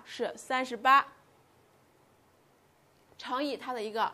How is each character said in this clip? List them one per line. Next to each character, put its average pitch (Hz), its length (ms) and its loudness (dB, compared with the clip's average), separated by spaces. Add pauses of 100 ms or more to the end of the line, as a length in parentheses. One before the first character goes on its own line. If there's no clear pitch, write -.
是 - 320 -4
三 262 280 -2
十 247 120 -6
八， 262 280 6 (2000)
乘 269 260 -4
以 277 140 -2
它 254 160 -8
的 226 100 -6
一 220 80 -6
个 214 220 0